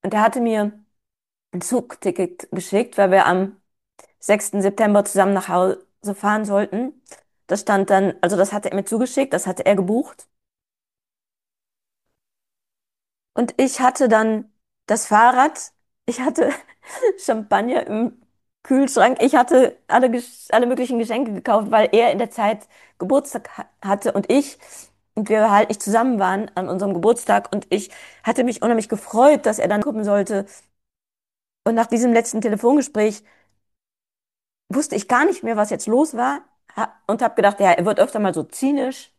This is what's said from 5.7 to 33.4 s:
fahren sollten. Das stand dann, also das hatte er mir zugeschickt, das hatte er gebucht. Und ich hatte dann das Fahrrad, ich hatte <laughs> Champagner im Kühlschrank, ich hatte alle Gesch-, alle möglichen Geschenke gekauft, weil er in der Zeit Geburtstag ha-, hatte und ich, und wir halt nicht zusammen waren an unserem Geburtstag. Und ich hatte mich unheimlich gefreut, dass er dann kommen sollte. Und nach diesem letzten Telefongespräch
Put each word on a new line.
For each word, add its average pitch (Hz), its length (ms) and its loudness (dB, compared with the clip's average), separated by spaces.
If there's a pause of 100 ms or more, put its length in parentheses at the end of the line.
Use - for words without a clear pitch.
fahren 208 300 -2
sollten. 208 500 -4 (540)
Das 202 140 -4
stand 196 280 0
dann, 190 320 2
also 180 160 0
das 202 160 2
hatte 208 160 -6
er - 60 -6
mir 196 80 -4
zugeschickt, 254 500 -2
das 180 120 -4
hatte - 200 -4
er 202 100 4
gebucht. 202 520 -4 (3000)
Und 240 240 -4
ich 262 220 0
hatte 254 280 2
dann 220 420 0 (360)
das - 200 -2
Fahrrad, 247 680 2 (340)
ich 240 140 -6
hatte 285 300 0 (340)
<laughs> 392 340 -2
Champagner 220 680 -2
im 226 340 -4 (420)
Kühlschrank, 262 600 2
ich 262 140 2
hatte 254 400 4 (100)
alle 247 240 2
Gesch-, - 400 -8
alle 240 160 2
möglichen 247 320 -4
Geschenke 233 340 -4
gekauft, 208 380 -2
weil 220 220 2
er 233 200 4
in 190 60 -2
der 233 120 -4
Zeit 214 380 -4 (300)
Geburtstag 262 580 -4
ha-, - 120 -16 (140)
hatte 202 300 -2
und - 180 -4
ich, 285 280 0 (560)
und 214 140 -6
wir 214 220 4
halt 208 180 4
nicht 220 140 -6
zusammen 226 360 0
waren 196 360 -2
an 185 140 -6
unserem 190 260 -4
Geburtstag. 202 580 0
Und 190 180 -6
ich 208 200 -4 (320)
hatte 240 220 0
mich 240 180 -4
unheimlich 226 260 0
gefreut, 254 580 2
dass 214 120 -2
er - 100 0
dann 208 140 0
kommen 220 220 -4
sollte. 202 420 -2 (1160)
Und 233 120 0
nach 226 100 2
diesem 240 260 2
letzten 226 280 0
Telefongespräch 214 840 0 (1500)